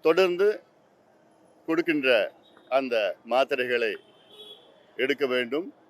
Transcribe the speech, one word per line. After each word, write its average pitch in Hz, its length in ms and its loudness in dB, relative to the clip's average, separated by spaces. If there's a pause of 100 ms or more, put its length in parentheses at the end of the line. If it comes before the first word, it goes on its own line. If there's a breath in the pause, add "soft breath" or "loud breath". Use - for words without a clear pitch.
தொடர்ந்து 180 600 2 (1040)
கொடுக்கின்ற 151 640 0 (360)
அந்த 117 480 -2 (120)
மாத்திரைகளை 123 680 -2 (1000)
எடுக்க 135 300 -2
வேண்டும். 127 480 -4 (140)